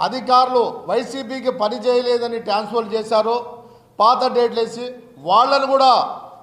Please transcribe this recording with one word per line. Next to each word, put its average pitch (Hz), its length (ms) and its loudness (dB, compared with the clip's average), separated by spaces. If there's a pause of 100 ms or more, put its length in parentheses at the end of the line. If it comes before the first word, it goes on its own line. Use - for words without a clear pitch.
అధికారులు 247 840 2
వైసీపీకి 254 640 -4
పని 220 260 -2
చేయలేదని 240 600 0
ట్రాన్స్ఫర్ 214 560 -4
చేశారో 220 680 -2 (380)
పాత 254 320 4
డేట్లు 233 280 0
వేసి, 240 320 -6 (260)
వాళ్ళను 254 480 2
కూడా 262 540 2 (220)